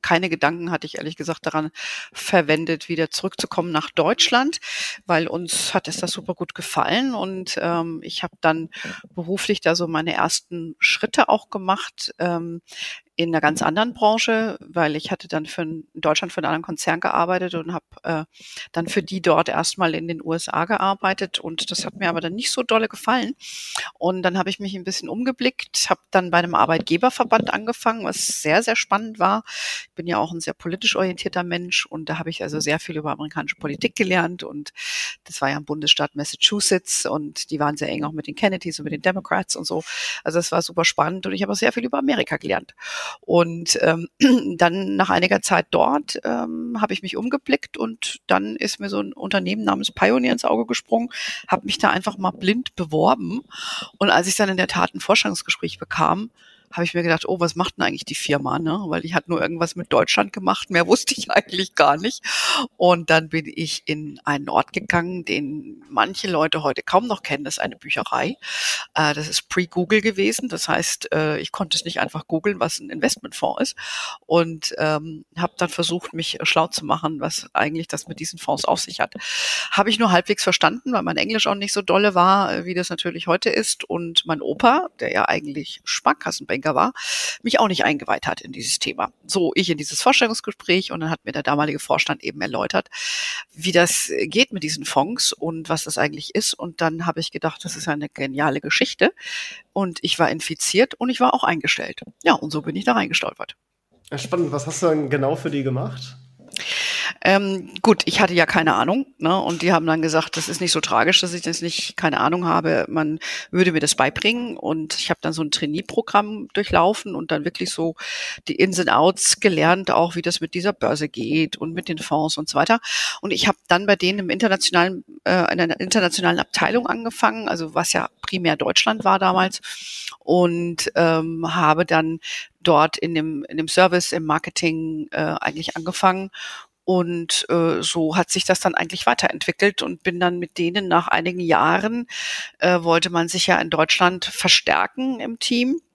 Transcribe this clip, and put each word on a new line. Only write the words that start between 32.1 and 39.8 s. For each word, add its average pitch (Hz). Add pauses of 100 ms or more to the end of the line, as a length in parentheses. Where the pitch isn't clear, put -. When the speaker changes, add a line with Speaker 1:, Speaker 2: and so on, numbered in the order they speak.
Speaker 1:
habe 160
ich 160
also 151
sehr 151
viel 160
über 151
amerikanische 151
Politik -
gelernt 180
und - (500)
das -
war 135
ja 143
im 151
Bundesstaat 147
Massachusetts -
und 151
die 147
waren 147
sehr -
eng 151
auch 147
mit 156
den 147
Kennedys 190
und 147
mit 147
den 151
Democrats 185
und -
so. 160 (400)